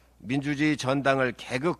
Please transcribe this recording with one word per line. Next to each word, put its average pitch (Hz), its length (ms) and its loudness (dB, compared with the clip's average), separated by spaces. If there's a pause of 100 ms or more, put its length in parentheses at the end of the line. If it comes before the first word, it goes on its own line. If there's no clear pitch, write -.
(220)
민주주의 143 540 0
전당을 131 640 2
개그 135 420 -2